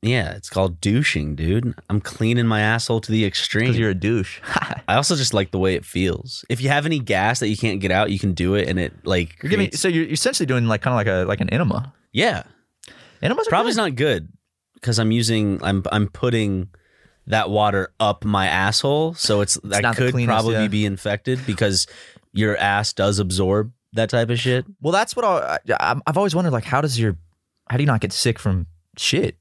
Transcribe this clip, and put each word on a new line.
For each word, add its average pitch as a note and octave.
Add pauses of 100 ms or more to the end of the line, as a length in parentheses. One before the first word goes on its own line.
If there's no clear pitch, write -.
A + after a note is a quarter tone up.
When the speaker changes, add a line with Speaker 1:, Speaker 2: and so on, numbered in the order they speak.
Speaker 1:
yeah, A2+
it's F#2+
called F#2
douching, G2+
dude. G2 (160)
I'm G2+
cleaning A#2
my A2
asshole A2+
to -
the A2
extreme. G#2+
Speaker 2:
'Cause A#2+
you're A2+
a F#2+
douche. G2
<laughs> - (440)
Speaker 1:
I G2+
also C#3+
just C3
like G2+
the G2
way F#2
it -
feels. -
If A#2+
you C3+
have C#3+
any D#3+
gas G#2+
that A#2+
you G#2
can't G2+
get F#2+
out, F#2
you G2
can G2
do F2
it, G2
and E2+
it, F2 (140)
like, F2+
Speaker 2:
You're C#3+
giving, G3
Speaker 1:
creates D3+
Speaker 2:
so -
you're, E3
you're D3+
essentially F#3+
doing, B2
like, G#2+
kinda B2+
like G#2+
a, F#2
like G2+
an -
enema. C3+ (180)
Speaker 1:
Yeah. A#2+ (800)
Speaker 2:
Enemas D4+
are -
Speaker 1:
Probably G#3+
Speaker 2:
good. G#3+
Speaker 1:
not F#3
good A#2 (520)
'cause A2+
I'm A2
using, A2
I'm, G2
I'm G#2
putting G#2 (580)
that G#2+
water G#2
up G#2
my G2+
asshole, C#3
so G#2
it's, -
Speaker 2:
It's -
Speaker 1:
that G2+
Speaker 2:
not A2+
the B2
Speaker 1:
could B2+
Speaker 2:
cleanest, A#2+
Speaker 1:
probably A2
Speaker 2:
yeah. G#2+
Speaker 1:
be G#2
infected G#2
because G2+ (460)
your G#2
ass G2+
does G2+
absorb G2 (220)
that A2+
type A#2
of A#2+
shit. B2 (160)
Speaker 2:
Well, D#3
that's G3+
what A#3+
I, F#2 (100)
I, - (140)
I'm, C#3
I've D#3
always G3
wondered, F3
like, A#2
how C3
does C#3
your, G#2+ (520)
how A#2+
do A#2
you C#3+
not A#2
get G2
sick -
from F2+ (320)
shit? -